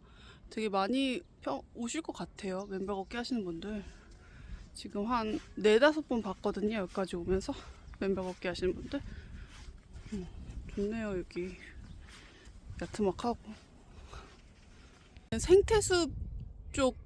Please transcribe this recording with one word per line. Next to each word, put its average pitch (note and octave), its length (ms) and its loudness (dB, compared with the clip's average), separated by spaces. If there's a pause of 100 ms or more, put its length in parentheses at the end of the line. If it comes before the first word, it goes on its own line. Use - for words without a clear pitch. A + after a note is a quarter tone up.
(500)
되게 A3 200 -2
많이 A#3 520 2 (200)
평-, C#4 200 -2 (140)
오실 A#3+ 260 -4
것 D4+ 120 -6
같아요. F#3+ 560 -6
맨발 G3 260 -2
걷기 F#3+ 220 -4
하시는 A#3+ 260 0
분들. F#3 400 -4 (880)
지금 G3+ 340 -4
한 A3+ 320 0 (160)
네다섯 B3+ 520 8
번 A#3 140 2
봤거든요. G#3 560 0
여기까지 F#3 380 -2
오면서 F#3 380 2 (460)
맨발 F#3+ 240 2
걷기 F#3 240 -4
하시는 F#3 260 2
분들. C#4 280 -4 (1120)
음, F3+ 140 -4 (480)
좋네요, G#3 420 -2
여기. F3+ 400 -6 (1200)
야트막하고. G#3 560 0 (2000)
생태숲 F#4 720 8 (600)
쪽 C4 240 4 (100)